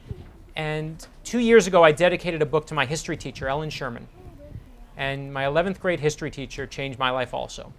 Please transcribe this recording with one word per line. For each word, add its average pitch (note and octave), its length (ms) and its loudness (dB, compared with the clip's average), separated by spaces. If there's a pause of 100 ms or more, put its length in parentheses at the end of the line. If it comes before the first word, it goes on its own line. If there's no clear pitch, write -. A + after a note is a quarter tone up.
(560)
And D#3 500 -6 (180)
two - 160 -2
years A3+ 280 8
ago, F3+ 160 8
I D#3 80 10
dedicated E3+ 500 2
a D3+ 40 4
book D3+ 220 0
to - 60 -8
my D3 120 2
history D#3 320 -6
teacher, C3+ 320 -8
Ellen D3+ 200 -4
Sherman. B2 380 -10 (880)
And C#3 380 -6
my C3+ 120 -2
eleventh E3+ 360 0
grade F3 180 0
history D3 320 -2
teacher C3+ 360 -10
changed C#3 320 -8
my C3 100 2
life B2+ 240 -2
also B2+ 460 -10